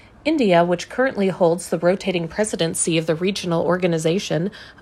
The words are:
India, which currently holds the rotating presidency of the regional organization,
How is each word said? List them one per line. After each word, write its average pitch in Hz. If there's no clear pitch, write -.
India, 220
which 175
currently 247
holds 175
the 180
rotating 175
presidency 170
of 160
the 165
regional 180
organization, 170